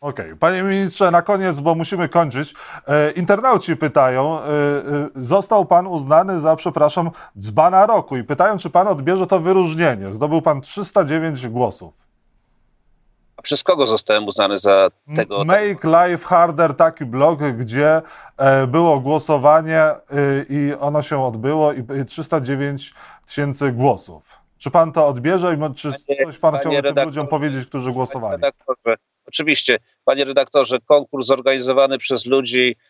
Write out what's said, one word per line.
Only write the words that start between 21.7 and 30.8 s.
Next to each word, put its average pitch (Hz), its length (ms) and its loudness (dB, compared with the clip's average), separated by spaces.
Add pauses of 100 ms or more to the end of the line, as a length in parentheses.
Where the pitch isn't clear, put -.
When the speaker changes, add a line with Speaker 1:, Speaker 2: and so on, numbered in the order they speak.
Speaker 1:
i, 123 100 -8 (180)
i 127 40 -6
trzysta 156 360 -6
dziewięć 139 520 -6 (340)
tysięcy 143 440 -4
głosów. 117 680 -2 (220)
Czy - 120 -10
pan 165 200 4
to 151 160 2
odbierze 165 460 0
i 147 40 -4
mo-, 147 160 -6
czy 143 180 -8 (160)
Speaker 2:
Panie, 139 180 0
Speaker 1:
coś 151 120 -14
pan 160 140 2
Speaker 2:
panie 143 80 -2
Speaker 1:
chciałby 147 160 -2
tym 139 100 0
Speaker 2:
redaktorze, 139 200 0
Speaker 1:
ludziom 147 220 -6
powiedzieć, 139 380 -4
którzy 127 200 -8
Speaker 2:
panie 127 100 -4
Speaker 1:
głosowali? 123 380 -6
Speaker 2:
redaktorze, 120 640 -4 (320)
oczywiście, 147 520 -2 (260)
panie 135 200 0
redaktorze, 131 540 0
konkurs 139 480 0